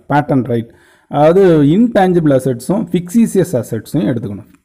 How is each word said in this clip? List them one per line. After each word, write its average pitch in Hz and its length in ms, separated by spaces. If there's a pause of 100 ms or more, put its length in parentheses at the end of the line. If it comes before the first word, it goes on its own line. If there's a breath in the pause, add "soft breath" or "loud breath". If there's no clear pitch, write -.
patent 143 400
right. 117 220 (420 soft breath)
அதாவது 160 300 (240)
இன்டேஞ்சிபிள் 185 680
அசெட்ஸும் 135 520
ஃபிக்ஸீசியஸ் 190 720
அசெட்ஸையும் 120 520
எடுத்துக்கணும். 101 400 (180)